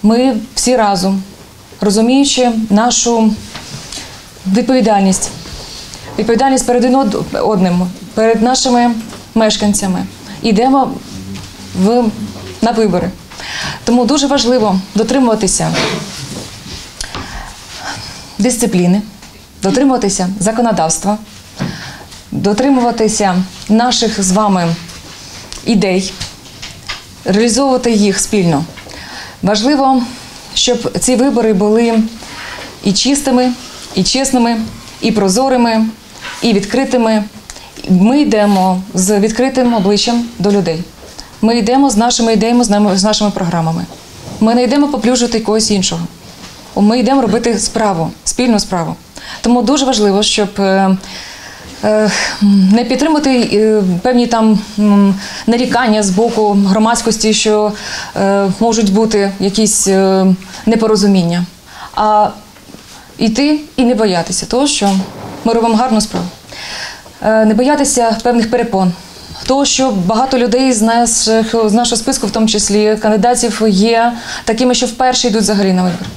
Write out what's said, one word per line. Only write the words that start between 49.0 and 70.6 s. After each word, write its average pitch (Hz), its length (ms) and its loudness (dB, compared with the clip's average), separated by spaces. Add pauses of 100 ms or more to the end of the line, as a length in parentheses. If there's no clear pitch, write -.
Тому 233 220 2
дуже 277 220 2
важливо, 208 380 2
щоб, 208 260 0 (100)
е, 190 380 2 (880)
е, 214 260 2 (600)
не 240 120 4
підтримати, 262 680 2
е, 214 300 4 (200)
певні 247 240 2
там, 220 320 2 (200)
м, 202 360 4 (320)
нарікання 233 560 2
з 202 80 0
боку 214 420 2
громадськості, 220 800 2
що, 214 380 2 (440)
е, 196 300 2 (140)
можуть 220 320 2
бути 208 480 2
якісь, 196 480 0
е, 190 380 2 (400)
непорозуміння, 196 800 2 (500)
а 214 340 2 (880)
йти 285 420 0 (160)
і 262 80 0
не 240 100 2
боятися 180 520 -2
того, 262 200 0
що 208 240 0 (540)
ми 226 80 2
робимо 226 240 2
гарну 226 240 2
справу. 180 260 -6 (960)
Е, 220 220 2
не 214 100 4
боятися 254 680 2
певних 233 280 0
перепон, 196 420 0 (540)
того, 277 180 2
що 269 260 0
багато 220 480 0
людей 247 340 2